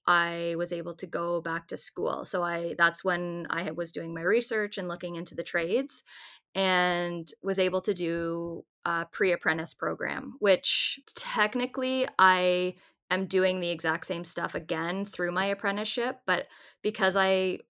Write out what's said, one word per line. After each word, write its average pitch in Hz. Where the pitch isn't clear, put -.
I 170
was 175
able 170
to 175
go 175
back 165
to -
school. -
So 180
I, 170
that's 170
when 175
I 165
had, 160
was 170
doing 165
my 165
research 214
and 185
looking 175
into 170
the 165
trades, 185
and 175
was 190
able 185
to 202
do 170
a 170
pre-apprentice 165
program, 165
which -
technically 254
I 180
am 190
doing 185
the 175
exact 165
same 175
stuff 170
again 170
through 175
my 185
apprenticeship. 208
But 180
because 196
I, 190